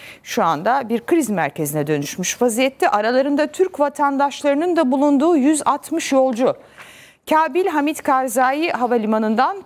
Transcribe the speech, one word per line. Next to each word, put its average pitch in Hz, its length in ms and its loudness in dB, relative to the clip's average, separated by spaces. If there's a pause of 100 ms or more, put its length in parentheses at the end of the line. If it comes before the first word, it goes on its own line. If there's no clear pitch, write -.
(220)
şu - 220 -2
anda 208 440 0
bir 226 120 -2
kriz 294 300 0
merkezine 151 560 -2
dönüşmüş 151 560 -4
vaziyette. 262 460 0
Aralarında 262 580 0
Türk 359 340 -2
vatandaşlarının 285 960 0
da 277 160 2
bulunduğu 285 440 4
yüz 285 300 2
altmış 285 460 -2
yolcu. 262 440 2 (720)
Kabil 320 360 2
Hamid 302 300 0
Karzai 262 760 0
Havalimanı'ndan 226 960 0